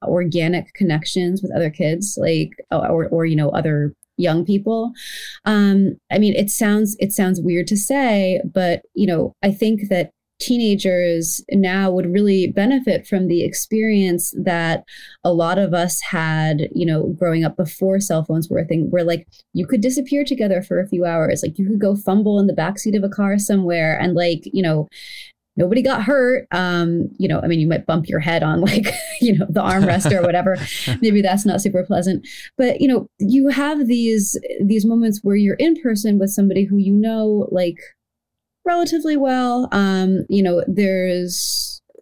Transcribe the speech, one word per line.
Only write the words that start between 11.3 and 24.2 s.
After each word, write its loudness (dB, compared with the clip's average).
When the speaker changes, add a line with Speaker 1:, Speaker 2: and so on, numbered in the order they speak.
Speaker 1:
now 2
would 0
really 2
benefit 0
from 0
the 0
experience 0
that -2
a 2
lot 0
of 0
us -2
had, -2
you -2
know, 0
growing 0
up -2
before -2
cell -2
phones -2
were 0
a -2
thing, -2
where, 0
like, -2
you -2
could 0
disappear 0
together 0
for -2
a -2
few -2
hours. 0
Like, -6
you 0
could 0
go 2
fumble 2
in 4
the 2
backseat -2
of 0
a -2
car 0
somewhere 0
and, 0
like, 0